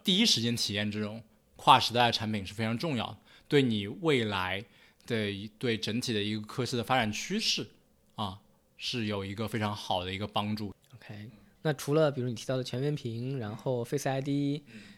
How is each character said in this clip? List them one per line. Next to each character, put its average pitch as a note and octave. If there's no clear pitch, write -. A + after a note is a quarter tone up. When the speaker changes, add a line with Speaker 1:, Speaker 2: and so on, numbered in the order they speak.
Speaker 1:
第 F#3
一 A3+
时 A#2+
间 A#2
体 A2+
验 G#2
这 G#2
种 G#2+
跨 C#3
时 A2
代 A#2+
的 A#2
产 A2+
品 G#2
是 -
非 G#2
常 A2+
重 C#3+
要 G#2
的， G#2
对 D3
你 G#2+
未 D3
来 F#2+
的 G#2+
一-， G2+
对 A#2
整 A2
体 B2
的 G#2+
一 G#2
个 G#2+
科 B2
技 A#2+
的 A#2
发 C3
展 A2+
趋 F3+
势， F3
啊， G2+
是 A#2+
有 G#2
一 G2
个 G#2+
非 A#2+
常 G#2
好 G2
的 F#2
一 G2
个 G#2
帮 G#2
助。 G#2
Speaker 2:
OK， G#2+
那 -
除 -
了 D#3
比 C#3
如 B2
你 A#2+
提 -
到 C3
的 B2+
全 B2
面 D3
屏， B2+
然 G#2+
后 B2
Face C#3
I C3+
D， C#3+
Speaker 1:
嗯。 -